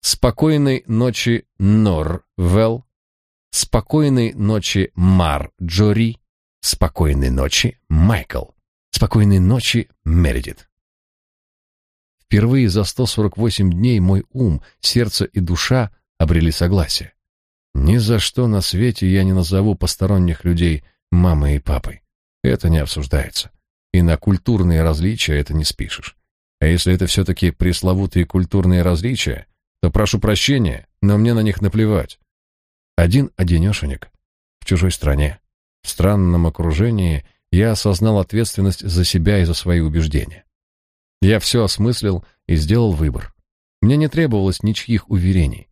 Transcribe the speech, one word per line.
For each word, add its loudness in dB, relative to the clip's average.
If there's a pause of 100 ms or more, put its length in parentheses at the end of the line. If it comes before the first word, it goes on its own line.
"Спокойной 0
ночи, -2 (120)
Норвелл. 0 (640)
Спокойной 0
ночи, -2
Марджори. 0 (420)
Спокойной -2
ночи, -2 (100)
Майкл! 0 (460)
Спокойной 2
ночи, 0 (160)
Мередит". -2 (1500)
Впервые 2
за 0
сто -2
сорок -2
восемь 0
дней 2
мой 2
ум, -2 (180)
сердце -2
и -6
душа -2 (260)
обрели 2
согласие. -2 (600)
Ни 2
за 2
что -2
на 0
свете -2
я 2
не 2
назову 0
посторонних -2
людей 0 (280)
мамой 2
и 0
папой. -6 (420)
Это 0
не 4
обсуждается. -6 (420)
И 4
на 2
культурные 0
различия -2
это -4
не -2
спишешь. -10 (460)
А 2
если 2
это 0
все-таки 0
пресловутые 0
культурные 0
различия, -4 (340)
то 0
прошу 0
прощения, -2 (140)
но 2
мне 2
на 0
них -2
наплевать. -2 (760)
Один-одинешенек 0 (520)
в -18
чужой 0
стране, -2 (400)
в -14
странном 2
окружении, -2 (260)
я 2
осознал 0
ответственность -2
за 0
себя 2
и 2
за 0
свои 0
убеждения. -2 (760)
Я 4
все 0
осмыслил -2 (240)
и 0
сделал 2
выбор. -4 (460)
Мне 4
не 2
требовалось 0
ничьих -2
уверений. 0